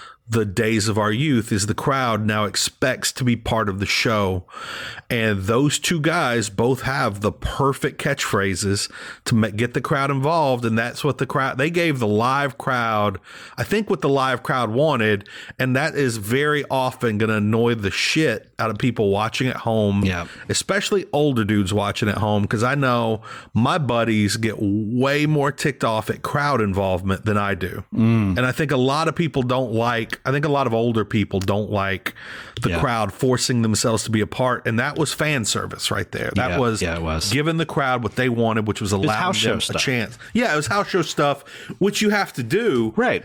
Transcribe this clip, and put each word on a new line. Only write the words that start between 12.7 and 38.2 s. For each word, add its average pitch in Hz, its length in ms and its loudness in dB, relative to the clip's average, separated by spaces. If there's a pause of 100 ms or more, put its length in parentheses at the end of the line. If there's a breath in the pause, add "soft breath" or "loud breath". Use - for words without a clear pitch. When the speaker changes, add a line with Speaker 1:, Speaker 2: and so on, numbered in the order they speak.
Speaker 1:
I 123 60 -2
think, 208 260 0
what 185 100 0
the 151 80 0
live 131 340 0
crowd 123 280 -2
wanted. 113 580 2 (300 loud breath)
And 127 180 0
that 143 180 0
is 127 220 0
very 135 540 0
often 123 480 -2
gonna 110 180 2
annoy 113 380 2
the 101 160 -2
shit - 680 0
out 113 120 0
of 104 80 -6
people 113 320 2
watching 110 380 0
at - 80 -4
home, 104 480 2
Speaker 2:
Yep. 87 240 -2 (200 loud breath)
Speaker 1:
especially 196 640 0
older 139 320 2
dudes 101 300 2
watching 101 340 0
at 101 100 0
home, 104 280 2
'cause 110 160 0
I 127 140 0
know 120 440 2 (320 loud breath)
my 131 240 2
buddies 113 640 2
get 110 200 -2
way 120 680 0
more 143 260 2
ticked - 320 -4
off 110 240 0
at - 140 -4
crowd 143 400 0
involvement 95 640 0
than 104 100 2
I 101 180 0
do. 90 300 -8 (100)
Speaker 2:
Mm. 110 440 4
Speaker 1:
And 127 80 2
I 127 60 0
think 151 180 -2
a 143 80 2
lot 139 280 2
of 156 80 -2
people 147 280 0
don't 123 300 0
like, 113 400 0 (120)
I 131 60 -2
think 143 140 0
a 160 40 2
lot 139 200 2
of 113 40 0
older 113 320 2
people 101 360 0
don't 101 300 0
like 98 440 0 (480 loud breath)
the - 80 0
Speaker 2:
Yeah. 87 80 0
Speaker 1:
crowd 113 340 0
forcing 127 500 2
themselves 113 420 2
to 113 80 -6
be 107 80 4
a 101 80 2
part. 127 360 -2
And 113 140 0
that 139 180 -2
was 156 160 0
fan 147 320 0
service 98 460 -4
right 101 220 -4
there. - 240 -4
That - 140 0
Speaker 2:
Yeah, 87 80 -2
Speaker 1:
was 113 220 0
Speaker 2:
yeah, 85 140 -2
it 85 80 -6
was. 80 300 -2
Speaker 1:
giving 151 240 0
the 165 100 -2
crowd 127 380 -2
what 104 100 -4
they 127 140 0